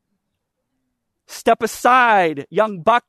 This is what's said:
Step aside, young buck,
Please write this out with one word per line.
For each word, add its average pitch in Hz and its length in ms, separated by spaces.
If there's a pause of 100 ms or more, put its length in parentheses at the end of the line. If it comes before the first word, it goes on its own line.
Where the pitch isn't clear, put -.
(1300)
Step - 360
aside, 208 840
young 196 320
buck, 226 280